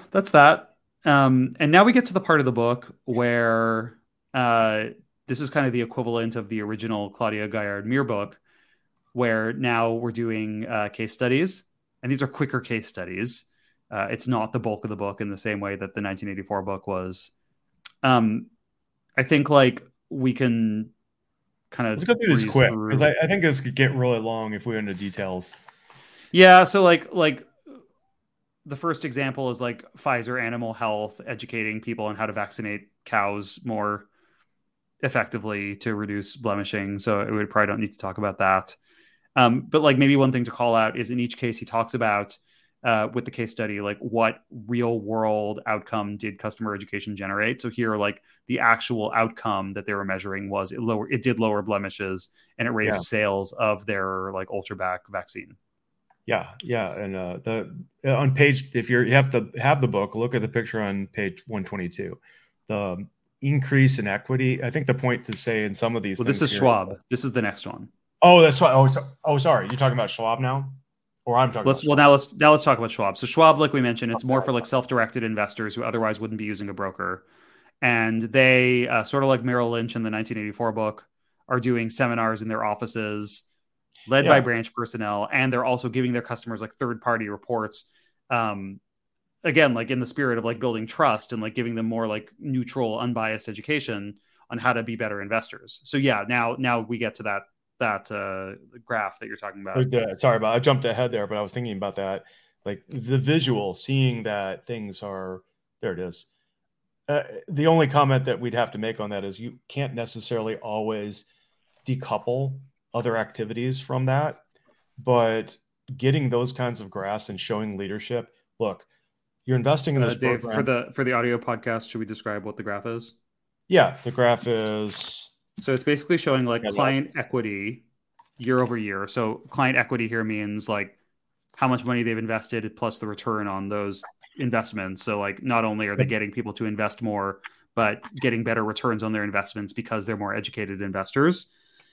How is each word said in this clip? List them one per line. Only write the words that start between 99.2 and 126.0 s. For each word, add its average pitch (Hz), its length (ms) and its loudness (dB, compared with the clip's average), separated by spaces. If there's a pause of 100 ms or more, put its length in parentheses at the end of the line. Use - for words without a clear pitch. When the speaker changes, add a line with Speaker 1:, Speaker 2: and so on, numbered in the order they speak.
Speaker 1:
you're 107 100 -12
talking 101 240 -12
about. 123 320 -2
Speaker 2:
Uh, 113 240 0
sorry 120 200 4
about, 110 180 2
I 123 40 2
jumped 135 260 4
ahead 117 260 -2
there, 104 160 -2
but 107 100 -6
I 104 40 -2
was 98 120 -8
thinking 120 220 -6
about 98 200 -6
that, 98 280 -6 (400)
like, 101 240 -8
the 131 300 -2
visual, 127 560 0
seeing 127 500 0
that 101 420 -4
things 107 380 -10
are, 95 380 -8 (400)
there 101 120 -4
it 85 60 -8
is. 90 280 -10 (800)
Uh, 147 160 0 (240)
the 156 200 0
only 160 200 6
comment 135 380 4
that 123 140 -2
we'd 117 160 -6
have 117 160 0
to 107 60 -10
make 110 220 -4
on 104 100 -6
that 101 140 -6
is 98 160 -10
you 120 280 -12
can't 139 260 -6
necessarily 113 640 -6
always 107 680 -6 (600)
decouple 131 720 -2 (380)
other 117 220 -2
activities 113 640 -4
from 131 240 -4
that, 139 340 0 (580)
but 113 600 2 (400)
getting 135 320 2
those 123 240 0
kinds 120 260 -6
of 98 100 -16
graphs 101 380 -6
and 98 100 -10
showing 107 400 -6
leadership. 107 520 -6 (280)
Look, 101 300 -4 (580)
you're 127 120 0
investing 143 400 0
in 131 40 4
Speaker 1:
Uh, 117 60 2
Speaker 2:
this 120 80 -2
Speaker 1:
Dave, 123 240 0
Speaker 2:
program. 113 160 -6
Speaker 1:
for 113 80 0
the, 123 300 -2
for 139 100 -4
the 127 80 0
audio 120 260 2
podcast, 113 520 -6
should 113 100 -8
we 110 60 -6
describe 104 400 -8
what 104 100 -10
the 104 80 -12
graph 101 220 -8
is? 117 300 -10 (520)
Speaker 2:
Yeah, 143 380 6
the 120 60 -4
graph 120 360 2
is 107 760 -4 (380)
Speaker 1:
So 135 120 -2
it's 127 100 -2
basically 147 340 0